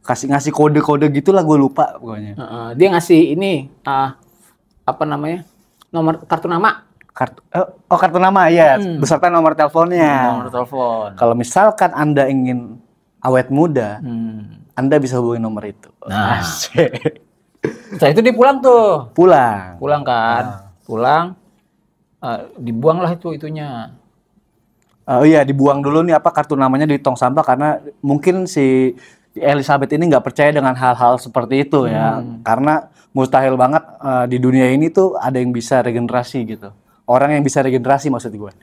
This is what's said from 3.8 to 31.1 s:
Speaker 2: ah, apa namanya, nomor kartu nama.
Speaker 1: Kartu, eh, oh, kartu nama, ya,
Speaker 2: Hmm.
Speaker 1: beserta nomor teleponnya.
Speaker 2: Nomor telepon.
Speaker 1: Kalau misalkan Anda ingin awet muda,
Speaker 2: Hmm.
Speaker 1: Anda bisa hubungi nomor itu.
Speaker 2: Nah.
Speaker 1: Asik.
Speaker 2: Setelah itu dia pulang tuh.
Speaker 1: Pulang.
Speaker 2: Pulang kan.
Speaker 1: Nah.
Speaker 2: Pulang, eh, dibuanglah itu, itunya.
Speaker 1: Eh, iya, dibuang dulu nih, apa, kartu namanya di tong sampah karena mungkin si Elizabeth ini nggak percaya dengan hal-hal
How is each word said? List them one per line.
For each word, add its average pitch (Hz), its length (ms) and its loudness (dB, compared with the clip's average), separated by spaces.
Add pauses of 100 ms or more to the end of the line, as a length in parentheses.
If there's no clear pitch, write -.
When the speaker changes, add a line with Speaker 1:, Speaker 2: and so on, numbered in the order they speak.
Speaker 2:
ah, 135 340 -4 (680)
apa - 200 -4
namanya, 151 420 -6 (440)
nomor 160 340 -2
kartu 160 220 -2
nama. 175 400 -2 (220)
Speaker 1:
Kartu, - 420 -8
eh, 175 180 -2
oh, - 320 -4
kartu 175 180 0
nama, 185 300 4
ya, 160 300 6
Speaker 2:
Hmm. 180 200 -4
Speaker 1:
beserta 147 300 0
nomor 165 260 0
teleponnya. 160 600 2 (180)
Speaker 2:
Nomor 123 160 -6
telepon. 123 680 -6
Speaker 1:
Kalau 117 180 2
misalkan 185 580 2
Anda 151 340 0
ingin 127 520 -4 (420)
awet 127 300 0
muda, 135 500 0
Speaker 2:
Hmm. 113 600 -12 (120)
Speaker 1:
Anda 135 240 0
bisa 131 200 -2
hubungi 120 220 -2
nomor 110 260 -6
itu. - 240 -16 (120)
Speaker 2:
Nah. 101 380 -2
Speaker 1:
Asik. - 840 -4 (680)
Speaker 2:
Setelah 190 180 2
itu 170 120 4
dia 240 100 4
pulang 254 280 2
tuh. 214 520 4
Speaker 1:
Pulang. 117 680 4
Speaker 2:
Pulang 143 240 -2
kan. 120 420 -2
Speaker 1:
Nah. 107 160 -10 (220)
Speaker 2:
Pulang, 143 440 0 (960)
eh, 117 200 -8 (180)
dibuanglah 151 540 -2
itu, 170 200 -8
itunya. 147 640 -12 (1120)
Speaker 1:
Eh, 127 240 0
iya, 156 180 6
dibuang 139 340 2
dulu 143 220 0
nih, 170 140 2
apa, 156 160 2
kartu 147 220 -2
namanya 135 300 0
di 151 140 0
tong 135 180 -2
sampah 131 260 0
karena 139 280 0 (320)
mungkin 147 440 0
si 131 460 2 (400)
Elizabeth 139 580 0
ini 156 180 0
nggak 143 140 4
percaya 147 300 2
dengan 135 220 0
hal-hal 123 440 2